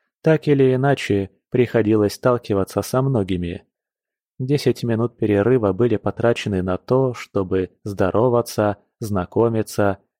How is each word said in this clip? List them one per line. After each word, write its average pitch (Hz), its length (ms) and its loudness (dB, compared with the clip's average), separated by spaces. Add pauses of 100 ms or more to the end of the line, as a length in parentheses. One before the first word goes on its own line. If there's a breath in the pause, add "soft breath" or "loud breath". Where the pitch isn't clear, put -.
(220)
Так 156 260 2
или 135 260 4
иначе, 127 560 0 (200)
приходилось 107 640 2
сталкиваться 104 680 -2
со 131 200 -2
многими. 95 600 -4 (800)
Десять 131 420 0
минут 117 340 -2
перерыва 104 560 2
были 107 240 0
потрачены 104 680 -2
на 92 120 -2
то, 127 380 0
чтобы 95 560 -4 (140)
здороваться, 104 920 0 (200)
знакомиться – 107 1000 -2 (200)